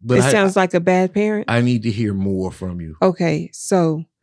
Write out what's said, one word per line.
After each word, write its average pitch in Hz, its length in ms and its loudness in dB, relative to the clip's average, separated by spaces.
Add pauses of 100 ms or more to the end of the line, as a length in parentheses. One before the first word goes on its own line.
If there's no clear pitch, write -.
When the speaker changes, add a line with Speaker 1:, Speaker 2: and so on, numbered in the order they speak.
Speaker 1:
but 123 160 2
Speaker 2:
It 123 80 6
Speaker 1:
I, 139 60 4
Speaker 2:
sounds 196 260 2
like 185 160 0
a 175 80 2
bad 185 320 2
parent. 208 340 -2
Speaker 1:
I 120 140 2
need 123 220 0
to 117 80 -2
hear 104 220 -2
more 95 380 -2
from 90 300 -10
you. 80 200 -12
Speaker 2:
Okay, 165 520 0
so 165 500 -2 (200)